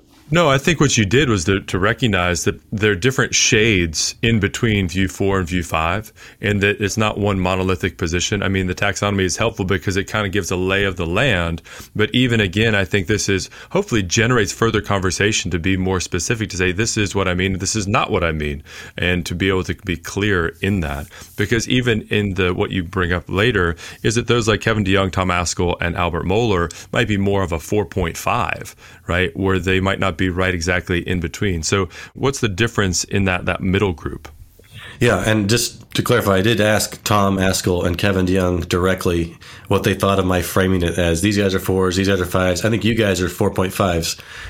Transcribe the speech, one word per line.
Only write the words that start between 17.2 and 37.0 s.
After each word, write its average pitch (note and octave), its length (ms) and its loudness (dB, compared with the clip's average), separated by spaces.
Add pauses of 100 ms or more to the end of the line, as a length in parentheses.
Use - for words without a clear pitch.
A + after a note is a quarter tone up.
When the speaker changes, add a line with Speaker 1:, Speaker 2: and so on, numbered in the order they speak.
Speaker 1:
I F2+ 60 0
mean, F#2 260 0
this F#2+ 160 -4
is G2+ 140 -2
not B2 220 -2
what F#2 120 0
I E2 100 0
mean," D2+ 300 -4 (360)
and F2+ 260 0
to F2+ 100 -6
be F#2+ 140 0
able F#2 160 0
to F2 100 -4 (120)
be F2+ 100 -2
clear F#2+ 640 -2
in G2 200 0
that. C#2+ 260 -6 (320)
Because G#2+ 320 0
even A#2+ 400 0
in G#2 240 0
the, F2+ 180 0
what F#2+ 180 -2
you F#2+ 140 -2
bring F2 300 -2
up F2 160 -6
later, F#2+ 460 2 (260)
is A2+ 140 0
that A#2+ 100 0
those A#2 200 2
like G#2 140 2
Kevin G#2+ 240 0
DeYoung, F#2+ 260 2
Tom F#2 200 0
Ascol, F2 500 0
and E2+ 160 -2
Albert F2 300 -2
Mohler F#2 440 2 (220)
might A#2+ 160 0
be G#2 80 0
more G2 260 0
of F2 100 -4
a E2 60 -2
four G#2 280 -2
point F2 320 -4
five, - 580 -4 (300)
right? F2+ 280 0
Where F#2+ 240 0
they F#2 220 0
might F#2+ 180 0
not F#2+ 200 -2
be F#2 100 0
right F#2 240 0
exactly F2+ 460 -2 (100)
in F2+ 120 -2
between. E2+ 420 -4
So F#2+ 260 0 (260)
what's C3 260 -2
the A#2 80 0
difference G2 560 0
in G2+ 220 0
that, F#2 200 -2
that F2+ 160 -2
middle G2 300 2
group? - 360 -10 (680)
Speaker 2:
Yeah, G#2+ 260 2
and G#2+ 240 2
just - 440 -2
to - 100 0
clarify, G2+ 360 4
I F#2+ 40 4
did G#2+ 180 2
ask G#2 440 0